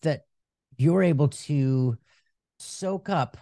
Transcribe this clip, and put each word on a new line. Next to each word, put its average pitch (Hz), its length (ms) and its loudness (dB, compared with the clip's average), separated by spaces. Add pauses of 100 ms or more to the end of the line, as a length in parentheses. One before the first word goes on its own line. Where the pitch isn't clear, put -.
that 151 200 -2 (540)
you're 170 260 2
able 147 260 4
to 131 720 0 (600)
soak 190 480 -8
up 156 340 -2